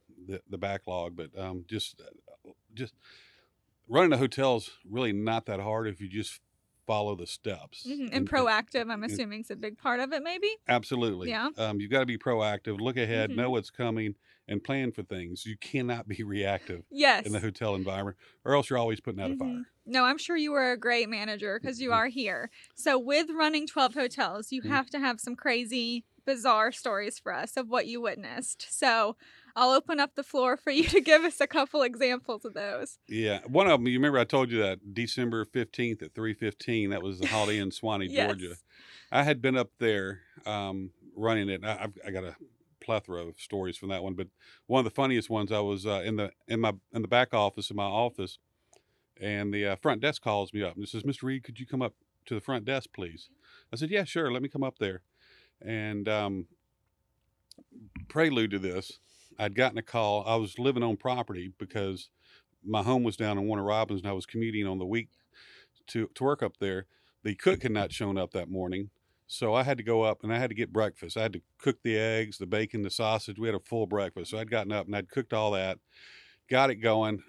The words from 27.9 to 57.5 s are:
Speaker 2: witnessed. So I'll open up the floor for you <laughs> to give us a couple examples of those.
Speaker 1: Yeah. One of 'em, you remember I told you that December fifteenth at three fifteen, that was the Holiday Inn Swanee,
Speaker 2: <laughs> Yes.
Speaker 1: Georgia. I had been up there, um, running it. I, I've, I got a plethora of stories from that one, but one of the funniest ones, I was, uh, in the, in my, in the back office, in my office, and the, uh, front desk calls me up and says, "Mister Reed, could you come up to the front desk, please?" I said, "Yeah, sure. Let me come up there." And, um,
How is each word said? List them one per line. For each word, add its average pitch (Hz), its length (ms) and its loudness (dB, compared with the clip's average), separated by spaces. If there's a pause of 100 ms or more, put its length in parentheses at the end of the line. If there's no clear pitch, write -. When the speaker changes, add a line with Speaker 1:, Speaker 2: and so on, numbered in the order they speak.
Speaker 2:
witnessed. 226 720 -6
So 226 440 2 (400)
I'll 254 160 6
open 294 260 4
up 277 160 2
the - 80 -4
floor 254 340 2
for - 140 -2
you 294 140 6
<laughs> - 40 2
to 381 120 8
give 311 240 8
us 330 160 0
a 277 80 4
couple 294 340 2
examples 247 640 0
of 208 100 -8
those. - 440 -6 (100)
Speaker 1:
Yeah. 107 380 0
One 160 200 6
of 175 80 8
'em, 120 140 4
you 123 100 4
remember 139 220 6
I 117 40 8
told 131 280 4
you 117 60 2
that 98 360 0
December 117 500 0
fifteenth 120 580 -2
at 78 120 -14
three 110 200 -4
fifteen, 107 560 -2
that 98 120 -2
was 95 160 -6
the - 80 -2
Holiday 104 320 2
Inn 98 140 -2
Swanee, 101 340 -2
Speaker 2:
<laughs> 90 40 -4
Yes. 262 180 2
Speaker 1:
Georgia. 90 260 -6 (560)
I 139 140 4
had 143 180 2
been 131 140 2
up 120 220 0
there, 101 440 0 (240)
um, 98 460 -6 (240)
running 107 320 0
it. 95 160 -4
I, 107 200 -4
I've, 98 220 -10
I 104 60 -8
got 92 120 -4
a 82 120 -12 (440)
plethora 90 460 -4
of 82 140 -14
stories 92 360 -4
from 98 120 -10
that 92 160 -4
one, 95 100 -6
but 90 140 -6 (380)
one 127 120 4
of 127 60 4
the 110 100 0
funniest 131 340 0
ones, 107 240 -2
I 104 80 2
was, 101 260 -2
uh, 98 180 0
in 110 120 -2
the, 101 160 -2 (160)
in 113 120 0
my, 110 120 2 (200)
in 113 100 -4
the 101 60 -4
back 123 260 4
office, 104 360 2
in 104 60 -6
my 101 80 -2
office, 104 540 -2 (800)
and 101 340 -4
the, 104 120 0
uh, 98 100 0
front 123 240 0
desk 143 220 -2
calls 101 320 0
me 104 80 -2
up 87 140 -4
and 101 120 -8
says, 110 160 -8
"Mister 135 220 -4
Reed, 131 180 -4
could 113 160 -16
you 127 60 -12
come 131 160 -4
up 113 120 -4 (320)
to 120 80 -6
the 104 60 -4
front 120 240 -6
desk, 131 300 -4
please?" 85 340 -10 (440)
I 113 40 -8
said, 156 140 -4
"Yeah, 202 140 2
sure. 151 280 0
Let 127 100 0
me 139 60 -4
come 139 160 -2
up 131 140 -4
there." 95 240 -4 (580)
And, 107 480 -4
um, 101 400 -2 (1600)